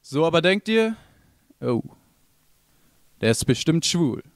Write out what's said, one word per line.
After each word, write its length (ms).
So 240
aber 180
denkt 260
ihr, 260
oh, 220
der 120
ist 140
bestimmt 380
schwul. 380